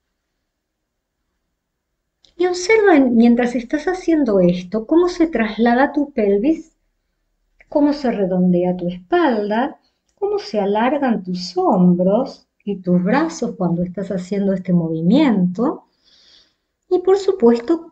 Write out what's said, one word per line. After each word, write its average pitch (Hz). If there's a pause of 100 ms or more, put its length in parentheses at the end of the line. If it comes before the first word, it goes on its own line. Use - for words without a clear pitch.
(2500)
Y 359
observa 403
en, 254
mientras 240
estás 285
haciendo 311
esto, 180
cómo 349
se 330
traslada 240
tu 285
pelvis, 220 (920)
cómo 294
se 247
redondea 180
tu 180
espalda, 226 (360)
cómo 415
se -
alargan 220
tus -
hombros 190 (160)
y 202
tus 180
brazos 240
cuando 170
estás 190
haciendo 196
este 185
movimiento. 180 (1040)
Y 359
por 381
supuesto, 277